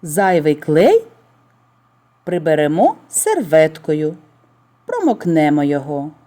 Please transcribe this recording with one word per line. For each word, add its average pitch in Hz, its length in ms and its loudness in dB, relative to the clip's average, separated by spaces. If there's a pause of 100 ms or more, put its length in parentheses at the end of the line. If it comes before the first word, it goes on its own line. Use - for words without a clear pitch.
Зайвий 165 540 0
клей 190 520 2 (1160)
приберемо 165 720 0 (140)
серветкою, 160 1080 -2 (680)
промокнемо 165 800 0
його. 143 480 -4 (160)